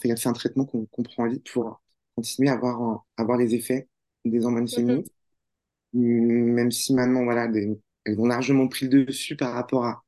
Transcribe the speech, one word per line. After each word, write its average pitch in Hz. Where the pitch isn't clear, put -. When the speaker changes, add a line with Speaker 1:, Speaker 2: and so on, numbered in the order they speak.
Speaker 1:
c'est, 117
c'est 123
un 117
traitement 135
qu'on, 113
qu'on -
prend 117
à -
vie 127
pour 113
continuer 127
à 131
avoir, 120
euh, 113
à 117
avoir 120
les 120
effets 127
des 117
hormones 120
Speaker 2:
Mhm. 123
Speaker 1:
féminines. -
Même 120
si -
maintenant, 127
voilà, 120
des, 107
elles 107
ont 113
largement 127
pris 131
le 135
dessus 135
par 123
rapport 123
à, 113